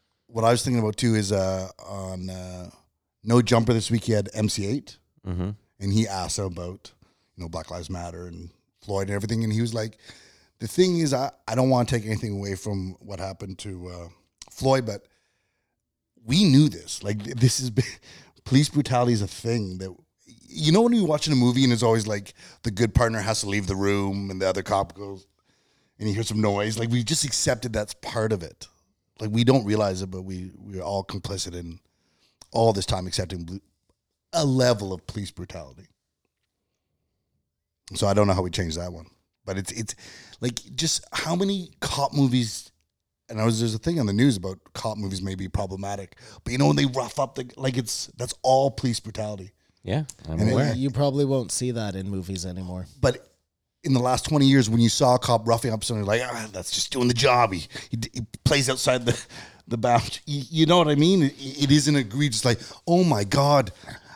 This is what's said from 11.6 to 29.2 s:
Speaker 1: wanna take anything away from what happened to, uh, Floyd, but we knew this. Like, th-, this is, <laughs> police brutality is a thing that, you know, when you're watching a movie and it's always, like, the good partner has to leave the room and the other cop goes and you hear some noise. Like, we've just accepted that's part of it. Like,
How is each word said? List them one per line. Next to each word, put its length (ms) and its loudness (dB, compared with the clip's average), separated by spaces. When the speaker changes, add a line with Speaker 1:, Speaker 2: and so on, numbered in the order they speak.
Speaker 1:
wanna 160 4
take 200 0
anything 280 -4
away 220 -6
from 440 -6
what 200 -14
happened 400 -10
to, 280 -12
uh, 200 -12
Floyd, 340 2
but 220 -8
we 200 4
knew 260 8
this. 340 -12
Like, 200 -4
th-, 120 -8
this 240 2
is, 120 -6
<laughs> 360 -20
police 240 4
brutality 440 2
is 80 0
a 60 -4
thing 520 -4
that, 160 -12
you 240 0
know, 100 6
when 120 4
you're 140 2
watching 260 0
a 20 4
movie 280 4
and 100 6
it's 100 0
always, 240 2
like, 260 -6
the 80 -4
good 220 0
partner 260 2
has 220 -2
to 80 -6
leave 180 -2
the 80 -2
room 560 -2
and 100 -6
the 60 2
other 160 0
cop 300 -2
goes 340 -14
and 80 -4
you 80 0
hear 80 -2
some 180 -4
noise. 380 0
Like, 100 -2
we've 160 0
just 200 -2
accepted 480 -2
that's 220 -4
part 360 -2
of 120 -2
it. 240 -16
Like, 120 -6